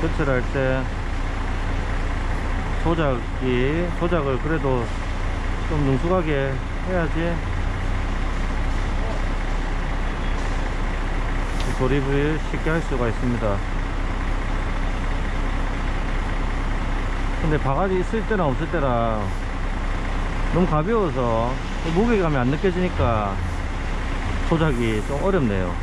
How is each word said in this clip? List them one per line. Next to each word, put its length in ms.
교체를 260
할 200
때 300
조작이, 1040
조작을 440
그래도 420
좀 180
능숙하게 680
해야지 460
조립을 600
쉽게 180
할 140
수가 240
있습니다. 500
근데 160
바가지 420
있을 280
때랑 220
없을 220
때랑 560
너무 140
가벼워서 840
무게감이 420
안 100
느껴지니까 880
조작이 600
좀 160
어렵네요 580